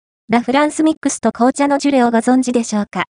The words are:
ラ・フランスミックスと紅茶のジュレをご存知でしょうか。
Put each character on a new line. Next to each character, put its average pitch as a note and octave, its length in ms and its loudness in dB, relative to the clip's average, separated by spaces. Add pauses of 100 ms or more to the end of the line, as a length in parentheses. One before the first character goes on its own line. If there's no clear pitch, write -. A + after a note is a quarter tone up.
(280)
ラ・ A#3 140 0
フ A#3+ 100 -4
ラ D4 140 2
ン D4+ 40 -2
ス D4+ 120 -4
ミ D#4 100 2
ッ - 80 -4
ク - 80 -2
ス - 100 -6
と A3+ 140 -2
紅 B3+ 220 0
茶 C#4+ 140 0
の C#4+ 100 0
ジ C#4+ 100 0
ュ C#4 40 0
レ C4 100 4
を A#3+ 80 2
ご A3+ 80 2
存 B3+ 240 2
知 B3 100 -2
で B3 100 0
し A3+ 140 -6
ょ G#3 60 -2
う G3+ 80 -6
か。 F#3 140 -4 (140)